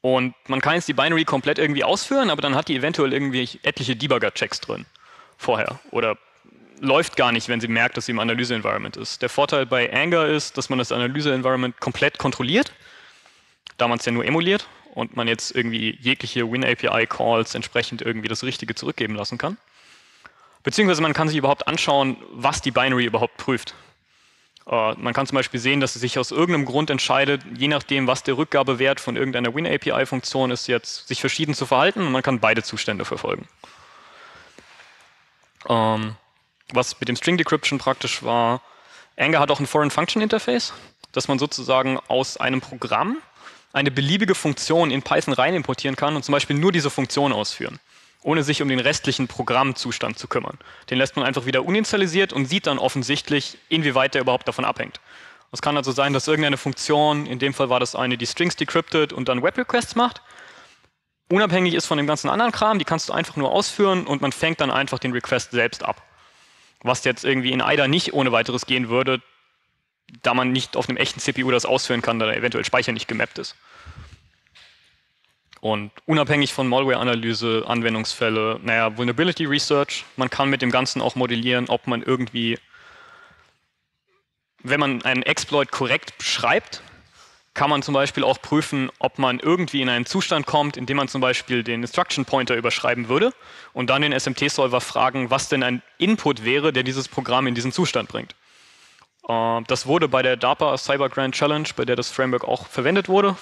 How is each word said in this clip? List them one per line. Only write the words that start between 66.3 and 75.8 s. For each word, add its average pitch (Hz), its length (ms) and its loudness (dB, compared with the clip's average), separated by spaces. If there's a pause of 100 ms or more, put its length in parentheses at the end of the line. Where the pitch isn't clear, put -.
Was 123 220 0
jetzt 127 220 -2
irgendwie 131 260 0
in 131 80 0
ida 143 300 2
nicht 170 240 0
ohne 131 180 2
weiteres 117 340 0
gehen 127 220 0
würde, 127 340 0 (1000)
da 120 100 4
man 127 200 2
nicht - 240 -2
auf 127 100 -2
einem 127 100 -4
echten - 220 -2
C 139 140 -2
P 131 100 -2
U 127 80 2
das 123 140 2
ausführen 123 360 0
kann, 117 180 0
da 110 120 0
eventuell 113 320 0
Speicher 123 300 0
nicht - 160 -6
gemappt 117 280 -2
ist. - 200 -12 (2000)
Und 104 320 -4 (140)